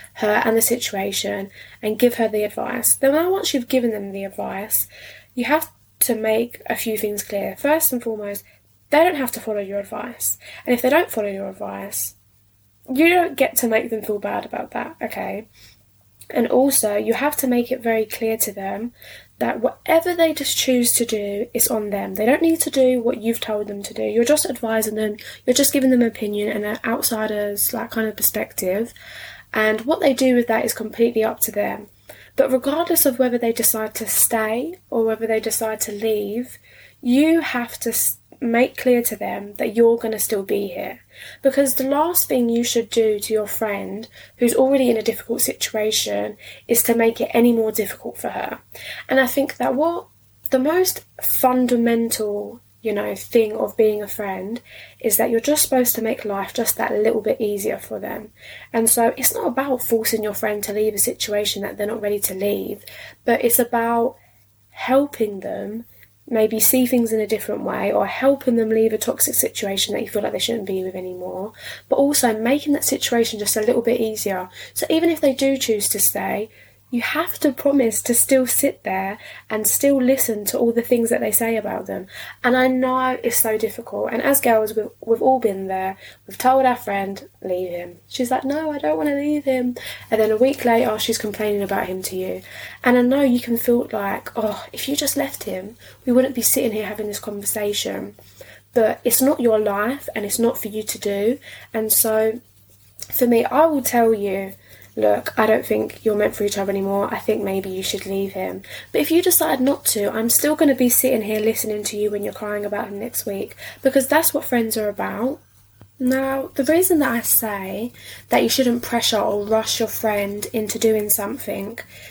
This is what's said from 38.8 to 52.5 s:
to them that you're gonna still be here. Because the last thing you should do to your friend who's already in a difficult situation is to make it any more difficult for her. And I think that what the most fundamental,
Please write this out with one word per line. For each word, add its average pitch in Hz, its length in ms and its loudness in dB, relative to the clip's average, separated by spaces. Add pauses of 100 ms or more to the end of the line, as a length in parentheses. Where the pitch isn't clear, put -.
to 233 140 -2
them 202 400 -8
that 214 200 -4
you're 233 220 6
gonna 220 220 -4
still 202 240 -2
be 202 240 -2
here. - 320 -10 (420)
Because 269 340 4
the 262 100 0
last 302 420 2
thing 247 220 2
you 233 160 2
should 233 240 0
do 220 280 2
to 202 160 -6
your 214 140 0
friend 202 640 -6 (280)
who's 240 160 4
already 262 360 4
in 226 80 4
a 220 40 -2
difficult - 380 -4
situation 214 960 -2 (320)
is 233 160 4
to 240 100 4
make 226 280 2
it - 120 -2
any 240 200 6
more 220 180 2
difficult - 460 -6
for - 120 -6
her. - 300 -8 (480)
And 262 140 4
I 254 60 4
think 269 280 0
that 254 200 0
what 330 320 0 (440)
the 262 80 4
most 330 460 2 (160)
fundamental, 233 1400 2 (220)